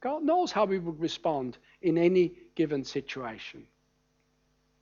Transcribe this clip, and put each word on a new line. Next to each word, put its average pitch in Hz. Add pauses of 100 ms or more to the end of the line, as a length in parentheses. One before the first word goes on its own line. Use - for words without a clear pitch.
God 294
knows 330
how 214
we 190
would 165
respond 151 (240)
in 165
any 175 (240)
given 147
situation. 123 (1120)